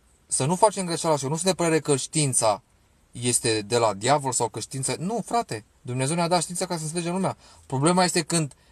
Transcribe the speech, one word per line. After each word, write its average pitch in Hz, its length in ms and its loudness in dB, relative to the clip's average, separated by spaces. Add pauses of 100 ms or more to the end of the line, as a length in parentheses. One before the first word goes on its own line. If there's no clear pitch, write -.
(260)
Să - 180 -2
nu 175 120 0
facem 196 300 2
greșeala 165 300 0
și 139 100 -6
nu 147 100 -2
să 170 100 -4
ne 190 60 2
părere 160 280 2
că 143 160 2
știința 123 680 0 (580)
este 117 420 0
de 104 160 0
la 110 160 4
diavol 131 380 0
sau 113 160 0
că 113 120 -8
știința. 131 380 -6
Nu, 196 260 -4
frate, 226 400 -4 (160)
Dumnezeu 131 340 -4
ne-a 170 140 0
dat 175 120 2
știința 175 260 -4
ca 180 100 -4
să 160 60 -6
înțelegem 170 300 -4
lumea. 180 240 -2 (300)
Problema 175 380 2
este 175 180 2
când 156 320 -2 (180)